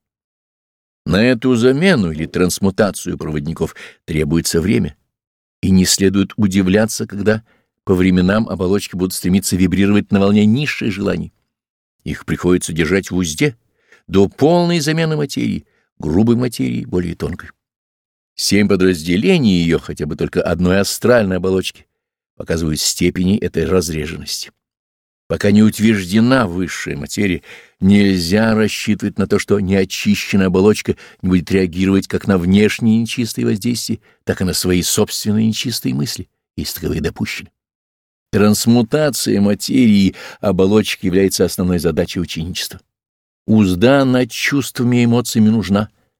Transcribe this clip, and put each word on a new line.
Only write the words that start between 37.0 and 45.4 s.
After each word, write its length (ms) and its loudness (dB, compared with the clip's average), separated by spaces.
допущены. 480 -8
Трансмутация 1080 2
материи 760 2
оболочек 640 2
является 400 2
основной 360 0
задачей 420 -2
ученичества. 580 -8
Узда 580 4
над 260 0
чувствами 720 -2
и 40 4
эмоциями 440 2